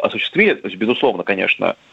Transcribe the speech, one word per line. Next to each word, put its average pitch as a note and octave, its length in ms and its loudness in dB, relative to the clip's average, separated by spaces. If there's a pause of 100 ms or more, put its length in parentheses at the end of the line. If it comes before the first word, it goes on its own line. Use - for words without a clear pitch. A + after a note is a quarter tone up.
осуществили. F3+ 540 2
То - 120 -8
есть, F#2+ 120 -10
безусловно, A2 440 2
конечно, F#2 540 0 (160)